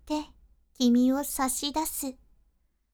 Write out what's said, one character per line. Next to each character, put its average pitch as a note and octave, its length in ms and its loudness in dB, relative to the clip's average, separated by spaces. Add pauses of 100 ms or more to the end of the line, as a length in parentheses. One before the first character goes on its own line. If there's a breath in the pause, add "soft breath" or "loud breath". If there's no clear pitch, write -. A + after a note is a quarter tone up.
て D4+ 220 -4 (480)
君 B3 400 4
を C#4+ 100 -2
差 C4+ 240 -4
し C#4+ 240 -4
出 D#4 140 -2
す。 C4 300 -8 (760)